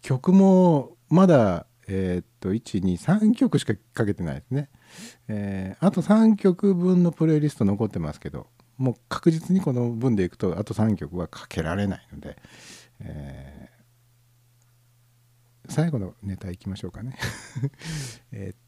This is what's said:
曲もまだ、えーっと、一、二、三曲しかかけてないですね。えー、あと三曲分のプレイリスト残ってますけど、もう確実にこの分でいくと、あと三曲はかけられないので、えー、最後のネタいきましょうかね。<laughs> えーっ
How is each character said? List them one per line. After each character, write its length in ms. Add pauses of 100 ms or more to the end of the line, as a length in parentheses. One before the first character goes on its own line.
曲 300
も 640 (120)
ま 180
だ、 400 (220)
え 300
ー 40
っ 40 (140)
と、 140
一、 260
二、 180
三 340
曲 260
し 60
か 100 (200)
か 100
け 100
て 80
な 100
い 40
で 60
す 80
ね。 180 (600)
え 520
ー、 60
あ 40
と 120
三 340
曲 380
分 280
の 100
プ 140
レ 100
イ 40
リ 100
ス 60
ト 80
残 220
っ 20
て 100
ま 140
す 80
け 100
ど、 180 (280)
も 160
う 20 (140)
確 220
実 240
に 60
こ 120
の 180
分 260
で 80
い 40
く 80
と、 220
あ 60
と 100
三 220
曲 200
は 120
か 200
け 140
ら 140
れ 100
な 100
い 160
の 80
で、 160 (640)
え 720 (2000)
ー、 40
最 180
後 80
の 240
ネ 140
タ 140
い 60
き 120
ま 80
し 80
ょ 40
う 20
か 120
ね。 140 (580)
<laughs> 580
え 200
ー 20
っ 120